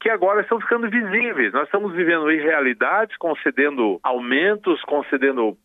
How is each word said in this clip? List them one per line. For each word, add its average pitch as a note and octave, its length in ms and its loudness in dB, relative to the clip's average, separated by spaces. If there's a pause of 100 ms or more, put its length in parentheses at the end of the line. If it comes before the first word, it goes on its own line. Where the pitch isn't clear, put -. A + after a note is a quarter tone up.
que G#3+ 80 0
agora G3+ 320 2
estão A3 180 -2
ficando A#3 300 -2
visíveis. G3+ 640 0
Nós C#3+ 120 0
estamos G3+ 280 -2
vivendo E3 380 0
irrealidades, D3+ 840 0
concedendo C#3 840 0
aumentos, C#3+ 840 0
concedendo C3 800 0